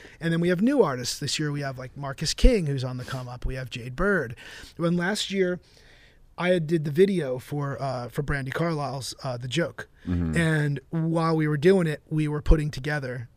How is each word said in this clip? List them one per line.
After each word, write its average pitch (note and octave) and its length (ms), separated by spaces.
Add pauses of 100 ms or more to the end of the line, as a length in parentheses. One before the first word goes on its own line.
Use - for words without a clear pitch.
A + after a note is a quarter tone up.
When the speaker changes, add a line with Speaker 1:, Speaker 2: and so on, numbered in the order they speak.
(220)
Speaker 1:
and E3 100
then E3 80
we E3+ 100
have F3+ 120
new C4 220
artists. B2+ 360
This - 200
year D3+ 120
we D3 100
have, C3+ 160
like, C3 200
Marcus C#3 360
King, A3+ 340
who's C#3 160
on B2+ 140
the A#2+ 60
come B2+ 240
up. B2 180
We C3 100
have C3 140
Jade B2 260
Bird. E3 400 (420)
When E3+ 180
last F#3 360
year F3+ 280 (800)
I F3 120
had F3+ 160
did D#3 200
the D#3 60
video D#3+ 480
for, C#3 400
uh, B2+ 280
for C#3+ 160
Brandi C3+ 300
Carlile's, C#3+ 680
uh, C3 160
The B2 120
Joke. D3 400 (180)
Speaker 2:
Mm-hmm. F2+ 280
Speaker 1:
And D3+ 440 (100)
while E3 460
we D#3 120
were D3+ 100
doing F3+ 300
it, D3+ 220
we D3+ 200
were D3 120
putting D3+ 300
together C3 640